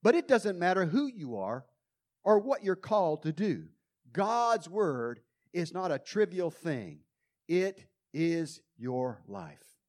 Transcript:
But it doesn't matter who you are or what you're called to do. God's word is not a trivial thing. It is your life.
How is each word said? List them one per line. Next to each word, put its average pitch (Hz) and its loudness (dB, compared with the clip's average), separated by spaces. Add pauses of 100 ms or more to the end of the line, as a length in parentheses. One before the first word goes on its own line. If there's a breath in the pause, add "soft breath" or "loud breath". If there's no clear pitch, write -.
But 233 6
it 339 0
doesn't 208 2
matter 185 2
who 240 0
you 160 -8
are 104 -4 (580)
or 208 8
what 269 -2
you're 190 0
called 180 0
to 160 -2
do. 151 -2 (460)
God's 226 0
word 135 -2 (300)
is 170 -4
not 185 -2
a 139 -2
trivial 180 0
thing. 113 -8 (460)
It 185 0 (280)
is 165 -2 (160)
your 127 -4
life. 90 -14 (120)